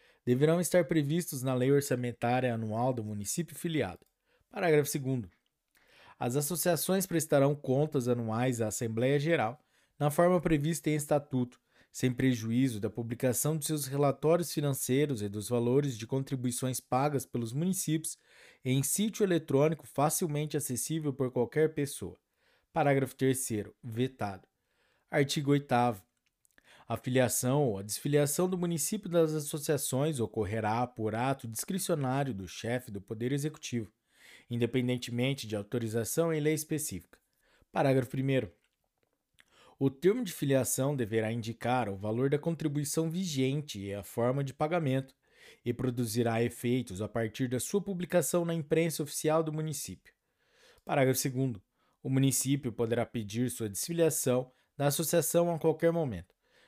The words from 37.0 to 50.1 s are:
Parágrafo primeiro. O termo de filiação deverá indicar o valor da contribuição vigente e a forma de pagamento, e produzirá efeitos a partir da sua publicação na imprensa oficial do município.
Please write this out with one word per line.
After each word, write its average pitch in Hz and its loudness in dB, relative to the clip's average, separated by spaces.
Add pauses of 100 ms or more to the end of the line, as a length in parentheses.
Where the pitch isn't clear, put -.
Parágrafo 135 2
primeiro. 131 0 (1300)
O 135 2
termo 208 0
de 175 -8
filiação 139 0
deverá 110 -2
indicar 117 -2
o 98 -6
valor 117 -2
da 147 0
contribuição 156 -2
vigente 143 -2
e 98 -6
a 101 -8
forma 123 0
de 135 -6
pagamento, 151 -2 (500)
e 120 0
produzirá 117 0
efeitos 120 -2
a 104 -4
partir 117 -2
da 123 -2
sua - -2
publicação 175 0
na 165 -2
imprensa 160 0
oficial 156 0
do 156 -4
município. 151 -8 (680)